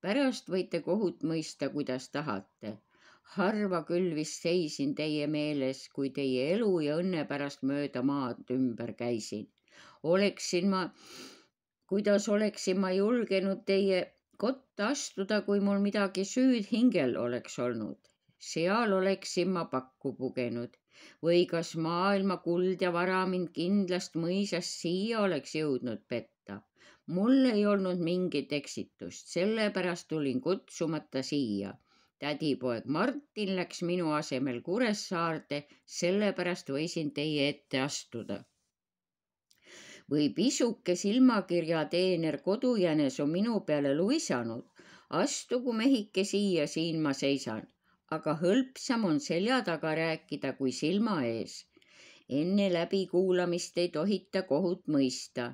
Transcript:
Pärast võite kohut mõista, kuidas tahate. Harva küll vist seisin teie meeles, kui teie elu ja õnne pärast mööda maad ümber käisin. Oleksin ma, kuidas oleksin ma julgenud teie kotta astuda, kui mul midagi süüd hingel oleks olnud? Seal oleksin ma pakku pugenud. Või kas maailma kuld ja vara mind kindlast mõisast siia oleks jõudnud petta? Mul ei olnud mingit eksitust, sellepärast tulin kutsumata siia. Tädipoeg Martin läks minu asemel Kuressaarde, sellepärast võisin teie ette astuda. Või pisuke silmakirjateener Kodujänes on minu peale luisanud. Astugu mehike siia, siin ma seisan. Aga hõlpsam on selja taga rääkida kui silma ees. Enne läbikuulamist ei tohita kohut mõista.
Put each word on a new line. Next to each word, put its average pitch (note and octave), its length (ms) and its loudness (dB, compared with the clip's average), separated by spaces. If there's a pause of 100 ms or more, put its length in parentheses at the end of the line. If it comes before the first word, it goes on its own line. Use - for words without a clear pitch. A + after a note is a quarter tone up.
Pärast A#3+ 460 0
võite F3 320 -2
kohut F#3 420 0
mõista, D#3 460 -2
kuidas C3 400 -4
tahate. A2 640 -8 (580)
Harva G3 540 0
küll F3 300 0
vist D3+ 280 -6
seisin D#3 540 0
teie D3+ 320 -2
meeles, D3 640 -2
kui C#3 200 -4
teie C3 400 0
elu G#3+ 300 2
ja D3+ 180 0
õnne F3 280 0
pärast C#3+ 380 -6
mööda C#3 400 -2
maad C3+ 480 -2
ümber A#2 420 -2
käisin. A2 540 -4 (540)
Oleksin F#3+ 680 2
ma, F#3+ 120 2 (1080)
kuidas G#3 380 2
oleksin G#3 500 2
ma F#3 120 2
julgenud G3 760 2
teie G3 360 4 (380)
kotta A#3 520 -2
astuda, G3+ 500 0
kui G3+ 180 2
mul G3+ 200 4
midagi G3+ 460 0
süüd B3+ 440 2
hingel F3+ 480 4
oleks A#2+ 420 -4
olnud? A2+ 400 -4 (420)
Seal G3+ 520 0
oleksin F#3 560 0
ma E3+ 160 0
pakku - 480 -6
pugenud. B2 640 -4 (420)
Või E3+ 260 4
kas E3 300 -4
maailma F3+ 600 0
kuld F3+ 440 0
ja F3+ 120 2
vara F3+ 320 2
mind F3+ 280 -2
kindlast F3+ 640 0
mõisast F3 680 -2
siia G#3 400 -2
oleks F3 340 -2
jõudnud B2+ 520 -2
petta? G#2 540 -8 (460)
Mul A#3 380 4
ei G#3 200 4
olnud F#3+ 360 2
mingit E3+ 520 0
eksitust, - 760 -8
sellepärast G3 800 -2
tulin C#3 340 0
kutsumata D#3+ 840 -4
siia. G#2 500 -2 (480)
Tädipoeg C3 640 -2
Martin G3+ 720 -2
läks - 280 -6
minu E3+ 300 0
asemel C3 480 -2
Kuressaarde, E3+ 1000 -2 (260)
sellepärast F3+ 840 -2
võisin D3+ 420 -2
teie D3 360 0
ette C#3 320 -4
astuda. A#2+ 580 -6 (1700)
Või D3 200 2
pisuke A3 680 0
silmakirjateener F3 1400 2
Kodujänes F3+ 840 2
on D3 100 0
minu G3+ 300 0
peale C#3+ 360 0
luisanud. E3+ 720 -2 (440)
Astugu A#3+ 640 -2
mehike A3 500 2
siia, G3 440 2
siin D#3+ 340 -2
ma C#3+ 120 0
seisan. C3+ 540 -2 (440)
Aga D#3 260 -2
hõlpsam A3+ 680 0
on D3+ 140 2
selja G#3+ 420 0
taga D#3+ 340 -2
rääkida D#3+ 580 -2
kui C3 180 0
silma F#3 540 0
ees. A2+ 340 -4 (680)
Enne F#3 440 2
läbikuulamist F3+ 1040 0
ei F3 120 0
tohita F#3 540 -2
kohut F3+ 440 0
mõista. C3 680 0